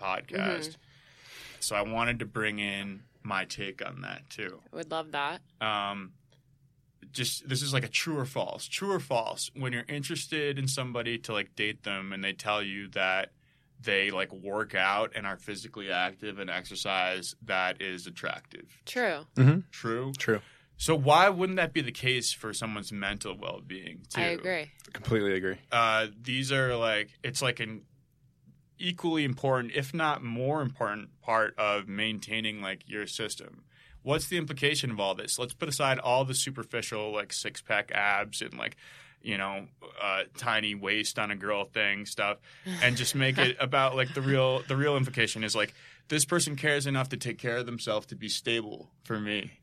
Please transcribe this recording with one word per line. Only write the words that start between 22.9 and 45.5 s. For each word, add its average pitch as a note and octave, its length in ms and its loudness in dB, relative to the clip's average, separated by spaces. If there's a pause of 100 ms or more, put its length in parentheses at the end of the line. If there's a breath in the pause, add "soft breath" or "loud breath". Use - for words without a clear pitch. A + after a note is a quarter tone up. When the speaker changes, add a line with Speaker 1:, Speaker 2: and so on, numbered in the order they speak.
Speaker 1:
mental G2+ 440 -4
well-being, F2+ 680 -10 (120)
too? - 60 0
Speaker 2:
I E3+ 60 4
agree. E3+ 440 -2 (220)
Speaker 3:
Completely G2+ 420 2
agree. F#2+ 220 0 (160)
Speaker 1:
Uh, A2 360 4 (120)
these C3 320 -2
are, C3 240 4
like, G#2+ 320 2 (140)
it's, C3 180 -4
like, B2 200 0
an A2 220 -8 (960)
equally E3+ 460 0
important, B2+ 500 0
if C3+ 200 -2
not D3+ 280 0
more B2+ 380 0
important, A2 480 -2 (140)
part A2+ 360 2
of G#2 300 2
maintaining, G#2+ 720 -2
like, F#2+ 260 -6
your G2+ 200 -6
system. - 580 -8 (380 soft breath)
What's C#3+ 260 0
the F3 80 0
implication C#3+ 540 0
of G#2 100 -4
all G2 140 2
this? - 240 -4
Let's B2 160 -4
put D#3 140 -6
aside C3+ 300 2
all B2+ 280 4
the C3 80 -2
superficial, A2+ 760 -4
like, G#2 220 -4
six-pack - 600 -2
abs G2+ 500 0
and, - 120 -8
like, A#1+ 220 -6 (460 loud breath)
you G2+ 160 -4
know, G2 280 -4 (340)
uh, F#2+ 240 2 (120)
tiny G#2+ 380 2
waist G2+ 440 0
on G#2+ 120 0
a G#2 60 -4
girl G2+ 280 0
thing G2+ 400 0
stuff G2+ 320 0 (460 loud breath)
and B2 160 6
just B2 160 0
make C3 240 4
it B2+ 180 4
Speaker 2:
<laughs> - 40 -2
Speaker 1:
about, C3+ 360 4
like, C3 160 0
the C#3 80 -2
real, C3 480 4
the C3+ 80 0
real C#3+ 220 4
implication A#2 440 2
is, G#2+ 140 0